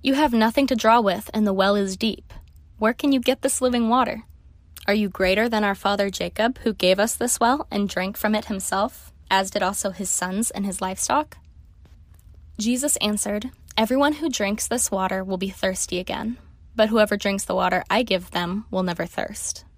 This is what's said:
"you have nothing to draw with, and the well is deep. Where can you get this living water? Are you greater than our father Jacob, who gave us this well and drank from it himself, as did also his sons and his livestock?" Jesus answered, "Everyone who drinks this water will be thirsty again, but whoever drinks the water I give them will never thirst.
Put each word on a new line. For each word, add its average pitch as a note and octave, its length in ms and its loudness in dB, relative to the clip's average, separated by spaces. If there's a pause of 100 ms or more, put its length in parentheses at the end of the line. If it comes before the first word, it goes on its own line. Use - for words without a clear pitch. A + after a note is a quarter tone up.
"you C4+ 100 2
have C#4 200 2
nothing A#3 340 4
to C4 80 2
draw A3+ 240 6
with, G3+ 340 0
and G#3+ 140 2
the G3 60 2
well F#3+ 200 4
is G3 220 0
deep. - 380 -4 (460)
Where G#3+ 120 4
can C#4 220 0
you B3+ 80 2
get B3+ 220 0
this C#4 180 0
living B3 260 2
water? A#3 380 2 (640)
Are G3+ 60 2
you G#3 140 2
greater F#3+ 400 2
than A3 160 0
our G3+ 100 0
father G3+ 360 0
Jacob, G#3 500 -2
who A3 140 -2
gave F#3 260 2
us A3 160 2
this A#3+ 240 -2
well C4 320 2
and G3+ 160 0
drank F#3 300 -4
from G#3+ 180 0
it G#3+ 100 -2
himself, G3 680 -4 (180)
as F#3+ 200 2
did G3 120 -2
also G3 280 -2
his F#3 180 -8
sons F#3+ 420 -2
and G3+ 140 -4
his F#3+ 160 -4
livestock?" F#3+ 560 -2 (1200)
Jesus B3 400 0
answered, G#3 540 -4 (260)
"Everyone C4 360 2
who D4+ 140 -4
drinks G#3+ 400 -2
this A#3+ 240 -2
water F#3+ 320 -2
will F#3+ 140 -4
be F#3+ 120 -4
thirsty F#3 480 -4
again, A3 380 -6 (400)
but G#3+ 140 4
whoever G#3+ 260 4
drinks G3 300 -2
the F#3 100 -2
water F3+ 340 0
I A#3 140 2
give F#3 280 -2
them F3+ 380 -4
will F#3 140 -2
never F3 220 -4
thirst. - 580 -8 (140)